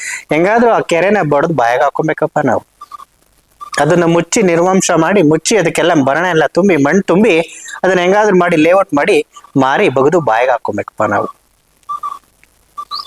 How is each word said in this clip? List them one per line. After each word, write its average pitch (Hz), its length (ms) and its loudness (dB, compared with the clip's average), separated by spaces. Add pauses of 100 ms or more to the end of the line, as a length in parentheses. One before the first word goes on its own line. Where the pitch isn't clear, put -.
(320)
"ಹೆಂಗಾದ್ರೂ 214 400 2
ಆ 175 80 2
ಕೆರೆನ 180 380 0 (120)
ಬಡ್ದು 151 240 0
ಬಾಯಾಗ 123 280 0
ಹಾಕೊಬೇಕಪ್ಪ 151 580 -2
ನಾವು, 123 260 -2 (1120)
ಅದನ್ನ 170 240 2
ಮುಚ್ಚಿ 170 380 0
ನಿರ್ವಂಶ 185 540 2
ಮಾಡಿ, 175 260 2
ಮುಚ್ಚಿ 160 360 0
ಅದಕ್ಕೆಲ್ಲ 165 360 0
ಬರಣ 147 320 0
ಎಲ್ಲ 160 200 0
ತುಂಬಿ, 175 300 0
ಮಣ್ಣು 147 260 2
ತುಂಬಿ, 180 380 2 (440)
ಅದನ್ನ 185 160 0
ಹೆಂಗಾದ್ರೂ 190 400 2
ಮಾಡಿ 175 160 2
ಲೇಔಟ್ 170 380 2
ಮಾಡಿ 151 340 0 (300)
ಮಾರಿ 143 320 2
ಬಗ್ದು 143 320 2
ಬಾಯಿಗೆ 123 300 0
ಹಾಕೊಬೇಕಪ್ಪ 104 520 -6
ನಾವು" 104 340 -4 (1700)